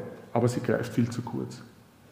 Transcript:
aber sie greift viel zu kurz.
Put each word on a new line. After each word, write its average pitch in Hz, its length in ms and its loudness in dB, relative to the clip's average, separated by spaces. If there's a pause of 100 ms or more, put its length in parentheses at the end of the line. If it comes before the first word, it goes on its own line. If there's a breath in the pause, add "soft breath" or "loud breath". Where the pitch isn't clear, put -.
(320)
aber 120 160 6
sie - 120 0
greift 113 320 2
viel 117 160 4
zu - 140 -4
kurz. - 400 -6 (500)